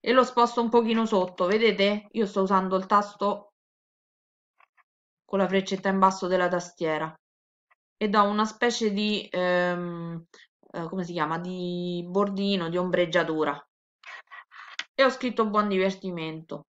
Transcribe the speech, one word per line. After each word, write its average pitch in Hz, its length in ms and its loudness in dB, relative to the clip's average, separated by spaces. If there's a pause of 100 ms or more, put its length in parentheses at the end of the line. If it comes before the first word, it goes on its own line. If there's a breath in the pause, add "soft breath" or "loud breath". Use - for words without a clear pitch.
e 220 120 0
lo 262 120 6
sposto 240 360 2
un 233 80 0
pochino 226 380 2
sotto, 185 400 0
vedete? 208 640 2
Io 214 160 0
sto 196 160 -2
usando 190 320 2
il 190 120 0
tasto - 680 -2 (1700)
con 196 140 -2
la 190 80 2
freccetta 190 420 0
in 190 120 2
basso 190 260 4
della 180 220 2
tastiera 160 680 -4 (800)
e 214 120 -2
do 208 160 4
una 208 200 0
specie 226 460 0
di, 208 400 -2
ehm, 175 960 -2 (460 loud breath)
eh, 165 160 -6
come 185 160 -4
si 170 80 -10
chiama? 165 260 -2
Di 175 680 -6
bordino, 196 600 0
di 170 80 -4
ombreggiatura. 170 880 0 (1300 loud breath)
E 269 100 4
ho 262 40 6
scritto 233 400 -2
buon 208 200 0
divertimento. 175 1040 -4